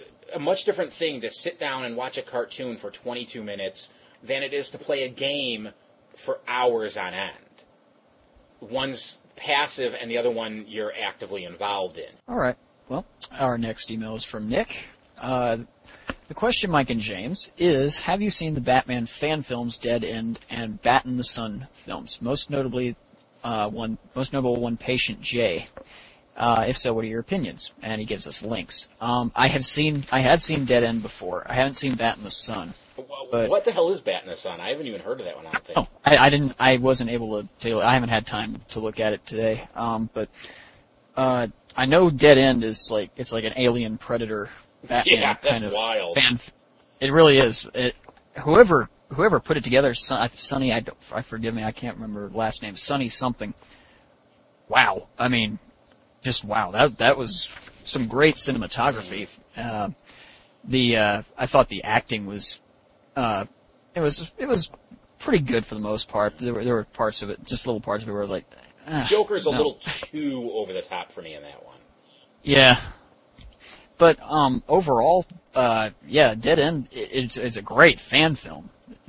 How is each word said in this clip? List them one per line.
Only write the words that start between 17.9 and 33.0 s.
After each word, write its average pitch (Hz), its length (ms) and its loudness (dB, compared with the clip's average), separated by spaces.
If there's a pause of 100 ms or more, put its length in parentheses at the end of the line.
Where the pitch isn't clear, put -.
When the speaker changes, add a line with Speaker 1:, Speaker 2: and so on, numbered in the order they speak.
Speaker 2:
have 190 200 -2
you 208 80 0
seen 160 240 -2
the 143 80 -4
Batman 123 440 2
fan 151 380 -4
films 120 340 -6
Dead 117 260 -2
End 113 360 -6 (100)
and 113 320 -8
Bat 127 240 4
in 127 120 -4
the 123 60 -2
Sun 117 480 -4
films? - 500 -10
Most 127 280 -4
notably, 127 480 -4 (480)
uh, 107 240 -2
one, 110 280 -6 (160)
most 135 200 -4
notable 127 240 0
one, 120 180 -2
Patient 117 460 -4
J. 95 460 -2 (680)
Uh, 113 320 2
if 123 100 -2
so, 120 160 0
what 113 120 -2
are - 20 -6
your 113 140 -6
opinions? 143 500 -6 (100)
And 107 200 -6
he 107 40 -8
gives 107 220 -6
us - 160 -2
links. 104 460 -6 (100)
Um, 120 360 -2
I 123 120 4
have 135 180 0
seen, 147 460 0
I 131 80 2
had 139 220 6
seen 151 240 0
Dead 120 180 4
End 117 180 0
before. 90 480 -8
I 120 40 -8
haven't 135 220 2
seen 131 200 0
Bat 113 220 0
in 104 80 -16
the 98 40 -6
Sun. 92 440 -4 (240)
Speaker 1:
Wha-, 131 80 -14 (260)